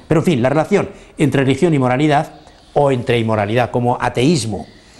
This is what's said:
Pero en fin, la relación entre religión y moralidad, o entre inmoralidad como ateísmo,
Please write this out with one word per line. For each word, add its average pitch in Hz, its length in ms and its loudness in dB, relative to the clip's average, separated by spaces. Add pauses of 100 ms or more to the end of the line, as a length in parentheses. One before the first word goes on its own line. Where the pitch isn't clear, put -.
Pero 156 140 2
en - 40 0
fin, 143 180 0
la 127 60 2
relación 156 400 0 (280)
entre 139 240 0
religión 135 320 0
y 143 60 0
moralidad, 143 540 0 (400)
o 143 180 2
entre 120 280 0
inmoralidad 110 520 0
como 123 280 -2
ateísmo, 123 680 -2 (320)